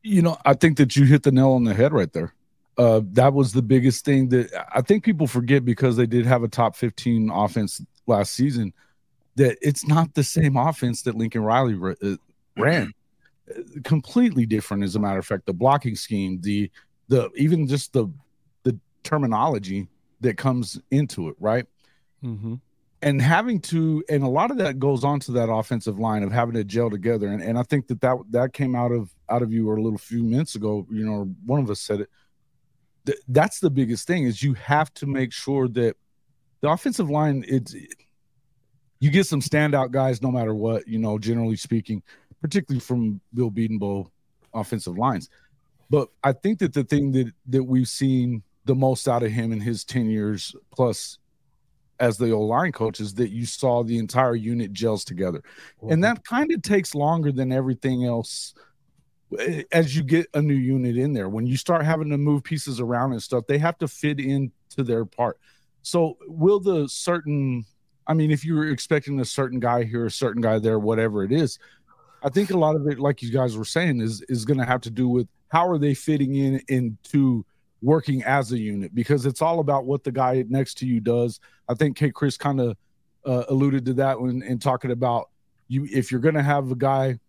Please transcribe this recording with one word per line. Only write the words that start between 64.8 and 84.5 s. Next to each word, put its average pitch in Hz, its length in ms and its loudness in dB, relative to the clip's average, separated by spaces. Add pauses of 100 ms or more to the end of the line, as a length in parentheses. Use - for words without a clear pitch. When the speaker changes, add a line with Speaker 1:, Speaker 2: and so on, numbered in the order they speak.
Speaker 1:
their 117 220 -2
part. 117 320 -4 (440)
So 165 360 -2 (100)
will 165 320 2
the 175 300 0
certain, 147 720 -2 (440)
I 156 80 0
mean, 156 160 2
if 147 120 0
you 160 120 -2
were 151 120 0
expecting 143 540 -2
a 120 40 -2
certain 127 360 -4
guy 120 220 0
here, 117 220 -4
a 104 60 -4
certain 117 300 -2
guy 110 180 2
there, 110 200 2
whatever 107 440 0
it 98 80 -2
is, 151 260 0 (680)
I 143 60 0
think 190 220 0
a 190 60 2
lot 156 180 4
of 147 120 0
it, 139 120 -2
like 143 220 0
you 117 100 -6
guys 127 240 0
were 110 100 -6
saying, 160 360 0
is, 110 280 -4
is 117 160 -2
gonna 131 200 2
have 123 160 0
to 117 80 -10
do 123 180 0
with 120 200 0 (220)
how 170 180 4
are 180 100 0
they 147 160 2
fitting 139 420 0
in 135 340 0
into 127 760 0 (360)
working 139 420 2
as 123 300 0
a 123 40 -2
unit, 104 380 -6
because 123 300 0
it's 135 160 -2
all 170 180 0
about 139 260 0
what 135 200 -4
the 139 60 -4
guy 127 360 0
next 131 280 -2
to 131 120 -6
you 120 140 0
does. 120 400 -2 (260)
I 123 60 -4
think 139 240 0
K 147 140 0
Chris 139 260 -4
kinda, 127 400 -2 (480)
uh, 123 240 0
alluded 135 380 2
to 131 80 -2
that 135 260 0
when, 127 200 -2
in 127 160 -4